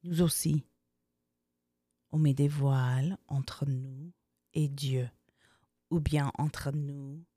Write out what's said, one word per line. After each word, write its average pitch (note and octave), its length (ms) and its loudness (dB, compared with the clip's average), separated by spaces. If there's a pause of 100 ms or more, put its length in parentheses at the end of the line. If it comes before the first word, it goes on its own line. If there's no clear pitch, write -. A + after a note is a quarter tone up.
Nous E3+ 160 0
aussi, D#3 440 2 (1500)
on D#3 80 -2
met D3+ 160 6
des C#3+ 140 4
voiles C3+ 680 2 (100)
entre C#3 400 -4
nous C3+ 460 -6 (400)
et D3+ 160 0
Dieu, C3 400 -2 (800)
ou E3+ 80 2
bien D3 380 0
entre C#3+ 340 -2
nous C#3+ 540 -8 (120)